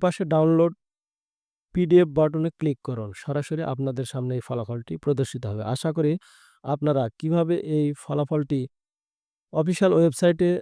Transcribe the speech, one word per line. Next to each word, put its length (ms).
পাশে 200
ডাউনলোড 400
পিডিএফ 420
বাটনে 420
ক্লিক 280
করুন। 240
সরাসরি 400
আপনাদের 400
সামনে 220
এই 120
ফলাফলটি 480
প্রদর্শিত 420
হবে। 160
আশা 220
করি 160
আপনারা 380
কিভাবে 380
এই 100
ফলাফলটি 580
অফিসিয়াল 420
ওয়েবসাইটে 560